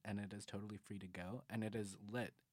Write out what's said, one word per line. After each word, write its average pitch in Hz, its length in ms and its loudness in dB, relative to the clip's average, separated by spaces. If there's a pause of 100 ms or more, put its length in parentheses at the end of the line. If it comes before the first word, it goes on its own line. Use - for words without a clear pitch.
and 101 160 4
it 98 120 -2
is 104 140 -4
totally 104 300 -2
free 98 240 -6
to 92 80 -4
go, 92 420 -2
and 110 140 4
it 110 100 2
is 101 220 2 (160)
lit. 120 200 2 (200)